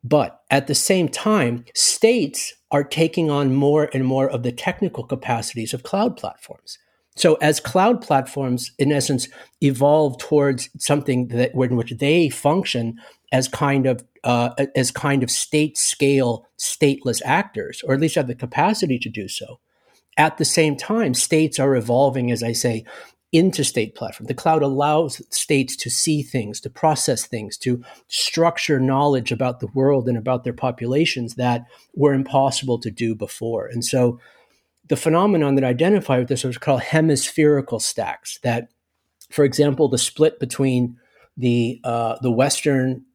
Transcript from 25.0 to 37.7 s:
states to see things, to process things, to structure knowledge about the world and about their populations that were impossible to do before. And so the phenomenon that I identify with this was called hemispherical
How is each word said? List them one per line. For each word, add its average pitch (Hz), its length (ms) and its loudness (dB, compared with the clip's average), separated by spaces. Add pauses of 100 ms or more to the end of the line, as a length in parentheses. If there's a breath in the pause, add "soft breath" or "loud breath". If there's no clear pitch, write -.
states 139 460 -2
to - 140 -8
see 151 320 0
things, 107 380 -6
to - 100 -10
process 156 560 0
things, 107 320 -10
to 123 260 -4 (240 loud breath)
structure 165 720 0
knowledge 135 500 2
about 127 300 -2
the - 140 -8
world 135 340 2
and 117 100 0
about 123 240 -2
their 123 100 -6
populations 123 840 -2
that 123 300 0 (280 soft breath)
were 139 200 4
impossible 135 680 0
to 113 100 -6
do 113 240 -4
before. 110 520 -8
And 117 180 -6
so 123 340 0 (720 soft breath)
the - 60 2
phenomenon 165 580 2
that 135 100 2
I 123 40 2
identify 143 500 2
with 123 100 -2
this 127 160 -4
was 123 140 -6
called 131 240 0
hemispherical 147 1000 2